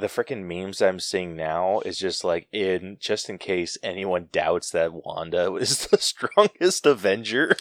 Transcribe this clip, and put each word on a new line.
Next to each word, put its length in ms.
the 60
frickin' 360
memes 360
I'm 200
seeing 360
now 440
is 180
just, 260
like, 280
in, 480
just 280
in 120
case 420
anyone 500
doubts 380
that 240
Wanda 600
<laughs> 20
is 320
the 100
strongest 880
Avenger. 760